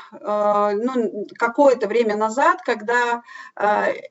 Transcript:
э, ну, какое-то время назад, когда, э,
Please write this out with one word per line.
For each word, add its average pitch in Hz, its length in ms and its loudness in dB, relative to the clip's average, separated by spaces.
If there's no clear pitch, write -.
э, 208 600 0
ну, 214 520 -4
какое-то 240 480 4
время 214 300 0
назад, 269 500 0
когда, 240 560 -2
э, 208 380 0